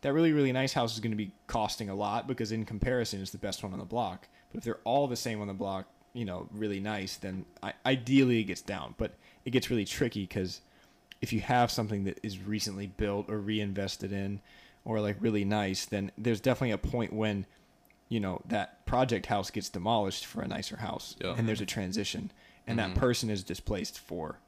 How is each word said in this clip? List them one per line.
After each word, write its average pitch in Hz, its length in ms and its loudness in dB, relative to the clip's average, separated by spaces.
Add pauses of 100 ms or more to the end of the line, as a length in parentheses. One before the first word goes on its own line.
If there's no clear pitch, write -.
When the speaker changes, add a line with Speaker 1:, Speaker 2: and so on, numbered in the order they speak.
Speaker 1:
That 143 140 2
really, 165 180 8
really 143 200 8
nice 131 200 2
house 113 220 2
is 110 60 -6
gonna 110 160 0
be 101 160 -2 (140)
costing 107 440 -2
a 95 40 -4
lot 104 320 0
because 120 260 -2
in 110 120 -2
comparison, 110 560 0
it's 95 120 -6
the 95 60 -10
best 98 240 -6
one 98 120 -6
on 95 40 -6
the 95 60 -8
block. 92 440 -4 (220)
But - 80 -8
if - 60 -10
they're 117 200 -4
all 139 240 4
the 123 80 -2
same 110 260 -4
on 104 60 -4
the 98 60 -6
block, 95 320 -4 (280)
you 117 100 -4
know, 90 280 -6
really 101 280 -2
nice, 98 360 -4
then 95 300 -6 (160)
I, 98 100 -6 (140)
ideally 127 540 6
it 110 40 0
gets 95 180 -4
down. 78 360 -6
But 107 160 -2 (300)
it 127 60 -4
gets 120 200 2
really 113 160 2
tricky 107 400 -2
'cause 92 340 -4 (600)
if - 100 -4
you 107 80 2
have 123 300 4
something 104 340 0
that 98 180 -2
is 98 160 -6
recently 101 480 -4
built 101 440 -2
or 107 80 -2
reinvested 98 760 -2
in 98 280 -4 (440)
or, 110 160 0
like, 104 200 2
really 107 240 4
nice, 98 420 2
then 98 320 -2
there's 110 220 0
definitely 127 320 2
a 101 60 0
point 117 340 -2
when, 107 340 0 (600)
you 117 120 -2
know, 95 260 -2
that - 400 -2
project 123 400 2
house 104 240 0
gets 101 180 -4
demolished 101 580 0
for - 160 -6
a - 60 -4
nicer - 300 -6
house. - 420 -8
Speaker 2:
Yeah. 92 160 -2
Speaker 1:
And 113 120 2
there's 110 140 0
a 98 40 -4
transition. 98 640 -4 (360)
And 117 120 0
that 101 120 0
Speaker 2:
Mm-hmm. 90 100 2
Speaker 1:
person 120 300 4
is 101 120 -2
displaced - 560 -4
for 82 500 -8